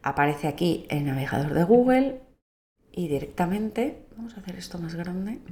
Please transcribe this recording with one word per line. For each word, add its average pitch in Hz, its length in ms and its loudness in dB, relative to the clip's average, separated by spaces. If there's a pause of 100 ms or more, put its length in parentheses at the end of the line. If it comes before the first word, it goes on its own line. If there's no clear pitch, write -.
aparece 143 440 0
aquí 160 420 0
el 143 160 0
navegador 139 500 0
de 165 80 6
Google 254 580 4 (760)
y 175 120 -2
directamente, 202 1040 -2
vamos 226 220 -14
a - 20 -14
hacer 185 160 -12
esto 180 220 -12
más 165 180 -8
grande 185 440 -6 (120)